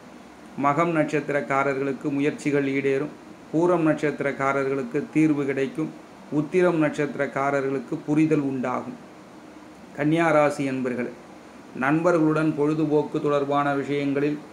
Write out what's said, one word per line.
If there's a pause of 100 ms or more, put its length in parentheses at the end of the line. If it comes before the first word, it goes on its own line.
(640)
மகம்
நட்சத்திரக்காரர்களுக்கு
முயற்சிகள்
ஈடேறும். (260)
பூரம்
நட்சத்திரக்காரர்களுக்கு (100)
தீர்வு
கிடைக்கும். (420)
உத்திரம்
நட்சத்திரக்காரர்களுக்கு
புரிதல்
உண்டாகும். (1040)
கன்னியா
ராசி
அன்பர்களே, (680)
நண்பர்களுடன்
பொழுதுபோக்கு
தொடர்பான
விஷயங்களில் (160)